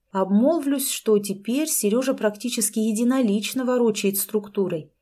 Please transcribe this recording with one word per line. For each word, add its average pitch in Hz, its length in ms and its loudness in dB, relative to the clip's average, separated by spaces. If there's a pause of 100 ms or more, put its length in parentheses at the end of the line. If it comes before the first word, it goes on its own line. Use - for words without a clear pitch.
(120)
Обмолвлюсь, 269 800 2
что 208 300 2
теперь 202 480 -4
Серёжа 247 460 0
практически 220 640 -2
единолично 226 840 0
ворочает 220 520 2
структурой. 190 760 -4 (100)